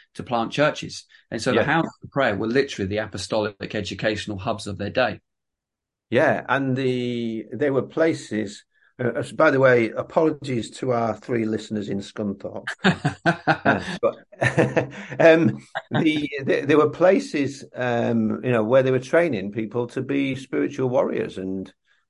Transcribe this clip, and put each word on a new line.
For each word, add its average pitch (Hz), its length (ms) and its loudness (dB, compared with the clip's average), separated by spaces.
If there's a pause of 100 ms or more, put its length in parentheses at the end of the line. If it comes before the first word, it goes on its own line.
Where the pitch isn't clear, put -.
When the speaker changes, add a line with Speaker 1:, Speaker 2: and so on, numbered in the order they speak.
(160)
Speaker 1:
to - 60 -10
plant 113 300 -2
churches. - 540 -2 (240)
And 113 100 -6
so 131 100 0
the 110 100 4
Speaker 2:
Yeah. 107 40 4
Speaker 1:
houses 156 400 0
of - 60 -18
prayer 123 260 0
were 107 100 -4
literally 120 420 -2
the 101 100 -2
apostolic 107 760 -6
educational 104 640 -4
hubs 104 280 -6
of 104 100 -8
their 101 140 -6
day. 110 300 -2 (880)
Speaker 2:
Yeah, 117 360 2
and 135 300 0
the, 123 800 -4
they 139 160 0
were 135 100 0
places, 110 840 -4 (380)
uh, 117 140 0
s-, 139 160 -6
by 156 180 4
the 135 80 2
way, 123 300 6
apologies 131 800 -2 (120)
to 131 120 -2
our 117 240 0
three 113 300 -4
listeners 107 420 -6
in 98 120 -4
Scunthorpe. 101 680 -8 (160)
Speaker 1:
<laughs> - 320 0 (480)
Speaker 2:
Uh, 104 160 2 (220)
but, - 120 2 (260)
<laughs> 135 520 2 (280)
um, 160 380 8 (320)
the, 151 400 2 (140)
the, 156 220 0
there 151 100 6
were 147 140 6
places, 165 760 2 (100)
um, 117 680 0
you 127 60 2
know, 113 140 4
where 131 180 6
they 131 80 2
were 131 80 2
training 127 540 0
people 120 340 -4
to 131 160 -6
be 139 320 -2
spiritual 139 540 -4
warriors - 500 -2
and, 95 340 -8 (380)